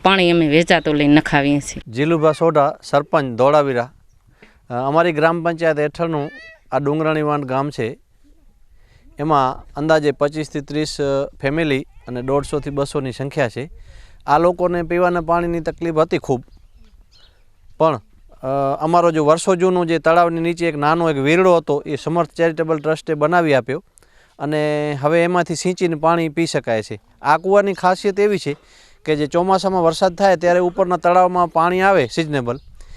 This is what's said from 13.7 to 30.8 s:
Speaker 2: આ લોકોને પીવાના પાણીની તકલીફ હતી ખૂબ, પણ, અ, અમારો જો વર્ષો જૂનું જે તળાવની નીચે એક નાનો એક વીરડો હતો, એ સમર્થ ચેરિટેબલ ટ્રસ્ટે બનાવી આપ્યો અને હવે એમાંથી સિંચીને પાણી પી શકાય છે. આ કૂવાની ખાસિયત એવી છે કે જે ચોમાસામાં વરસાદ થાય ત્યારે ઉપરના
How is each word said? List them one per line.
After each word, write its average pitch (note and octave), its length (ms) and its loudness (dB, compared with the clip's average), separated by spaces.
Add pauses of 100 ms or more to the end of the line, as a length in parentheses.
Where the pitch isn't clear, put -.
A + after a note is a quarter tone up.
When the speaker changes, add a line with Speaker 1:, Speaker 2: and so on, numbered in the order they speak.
Speaker 2:
આ C#3+ 120 2
લોકોને F3 440 0
પીવાના F3 380 0
પાણીની E3+ 400 -2
તકલીફ D#3+ 380 -4
હતી E3 200 0
ખૂબ, C3 260 -4 (1300)
પણ, D#3 220 2 (420)
અ, C3 60 -6 (320)
અમારો E3+ 300 4
જો D#3 140 0
વર્ષો E3+ 300 2
જૂનું F3+ 320 0
જે E3 120 0
તળાવની E3 420 2
નીચે E3+ 260 -4
એક D3+ 100 -2
નાનો D#3+ 340 0
એક D3 60 -2
વીરડો E3+ 400 4
હતો, D3+ 300 -2
એ D3+ 100 -4
સમર્થ E3 400 -2
ચેરિટેબલ D#3+ 420 0
ટ્રસ્ટે D#3 360 -4
બનાવી D#3 400 2
આપ્યો C3 300 -2 (540)
અને D3+ 600 -4
હવે E3 240 2
એમાંથી F3 300 0
સિંચીને F3+ 420 -2
પાણી D#3+ 320 0
પી E3 180 -2
શકાય A#2 360 -2
છે. G#2+ 180 -12 (220)
આ C#3+ 140 2
કૂવાની G3 360 2
ખાસિયત F#3 480 -2
એવી G#3 180 2
છે C#3+ 180 -6 (480)
કે D3+ 120 -2
જે D3 100 -2
ચોમાસામાં F#3 560 0
વરસાદ E3 320 2
થાય F#3+ 220 4
ત્યારે F3 220 2
ઉપરના F3+ 380 0